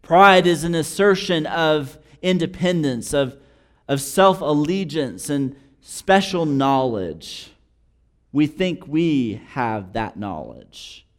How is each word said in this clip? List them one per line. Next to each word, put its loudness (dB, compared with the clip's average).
Pride 6
is 0
an -2
assertion 0
of -2
independence, -2
of, 0
of -2
self-allegiance 0
and -4
special 0
knowledge. -2
We 2
think -6
we -2
have -6
that -8
knowledge -14